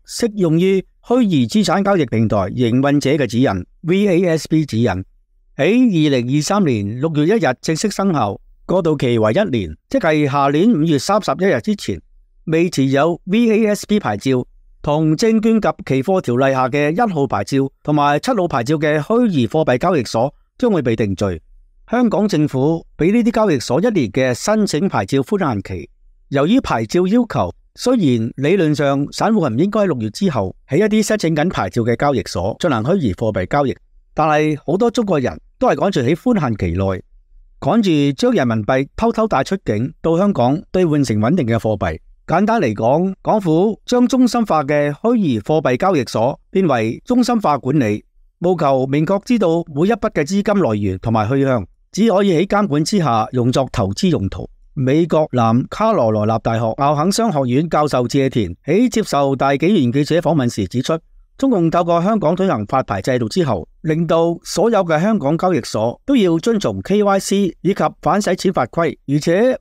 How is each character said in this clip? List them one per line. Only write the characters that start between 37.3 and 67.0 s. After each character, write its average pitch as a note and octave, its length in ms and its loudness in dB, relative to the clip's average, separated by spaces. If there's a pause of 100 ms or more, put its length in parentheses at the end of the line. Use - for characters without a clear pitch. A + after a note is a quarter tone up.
趕 G3+ 220 2
住 D3 340 2
將 B3 160 0
人 D3+ 140 0
民 A2 180 -2
幣 C3+ 320 0
偷 A3+ 160 0
偷 A3 140 0
帶 C#3+ 160 0
出 G3 220 -6
境 A#2 360 -2
到 E3 160 0
香 G3+ 160 2
港 C3 300 0 (100)
兌 F#3 160 2
換 D3 160 2
成 G#2+ 140 0
穩 A#2 160 2
定 D3+ 120 0
嘅 A2+ 100 0
貨 A2 200 -2
幣。 E2+ 220 -4 (280)
簡 F3+ 180 2
單 A3+ 160 2
嚟 A#2+ 140 0
講， D3 380 0 (100)
港 G3+ 180 0
府 F#3 440 0
將 B3 220 2
中 B3 220 2
心 A#3+ 180 -2
化 D#3 160 0
嘅 D3 300 0
虛 A#3 240 0
擬 C#3 240 0
貨 D#3 200 0
幣 C3 160 0
交 F#3 200 0
易 B2 80 0
所 A#2+ 340 -2 (120)
變 F#3+ 180 2
為 A#2 360 -2
中 B3 200 2
心 A#3+ 160 0
化 F3 180 0
管 C3 220 -2
理， G#2+ 240 -2 (340)
務 F3 180 0
求 C#3 300 0
明 D3 180 0
確 F#3+ 200 0
知 B3 160 2
道 E3+ 240 0 (100)
每 E3 140 2
一 A#3 40 2
筆 A3 200 -2
嘅 D#3 120 0
資 G3 160 -2
金 G3+ 220 2
來 A2+ 140 0
源 G2 240 -2
同 A2+ 120 -4
埋 G#2+ 160 0
去 C#3 140 0
向， B2+ 240 0 (240)
只 A3 180 2
可 G3+ 140 4
以 F#3 160 2
喺 G3 80 2
監 G3+ 220 0
管 D3 160 0
之 G#3 140 0
下 A#2 340 2
用 B2 180 0
作 C3 220 0
投 G2 160 -2
資 F3 220 0
用 G2 180 0
途。 - 200 -10 (260)
美 C#3+ 300 2
國 D#3 280 0
南 A#2 360 2
卡 A3 240 -2
羅 A#2+ 200 2
來 G#2+ 80 0 (120)
納 A#2 60 0
大 A2+ 160 -2
學 A2+ 60 -2
奧 C#3 340 0
肯 D#3 160 0
商 A3+ 220 0
學 D3 80 -2 (120)
院 D#3 160 0
教 D3+ 200 0
授 B2+ 180 0
謝 C3+ 240 0
田 F#2 240 -2 (100)
喺 A3 240 2
接 G#3+ 140 0
受 C#3 320 0
大 C#3 160 0
紀 C#3+ 160 0
元 D3 260 2
記 C#3+ 120 0
者 D#3+ 160 0
訪 D#3+ 160 0
問 B2 120 0
時 G2+ 200 -4
指 A#2+ 120 -4
出， D#3+ 160 -2 (400)
中 C4+ 140 0
共 F3 180 2
透 F3 140 2
過 E3+ 180 0
香 G#3 200 0
港 E3 160 0
推 F#3+ 100 0
行 A#2+ 200 -2
發 C3 180 0
牌 G2 180 -6
制 B2+ 160 0
度 A2+ 100 -2
之 F3+ 160 -2
後， A2 240 -4 (120)
令 D#3+ 260 -2
到 E3+ 380 0
所 G3+ 260 0
有 G#3+ 140 2
嘅 D#3 160 0
香 G#3 180 2
港 D3 180 0
交 F3+ 160 0
易 C3 100 0
所 A2+ 440 -4
都 C#4+ 80 2
要 F3 240 2
遵 A#3 220 0
從 G2 220 -4
K G#3 200 0